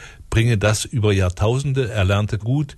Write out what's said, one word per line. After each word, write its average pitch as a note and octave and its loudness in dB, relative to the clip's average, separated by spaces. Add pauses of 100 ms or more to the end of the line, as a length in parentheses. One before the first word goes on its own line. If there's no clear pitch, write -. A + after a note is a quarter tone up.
(280)
bringe A#2 2
das G#2 2
über G#2+ 0
Jahrtausende A#2 0
erlernte G2+ 0
Gut C#3 -2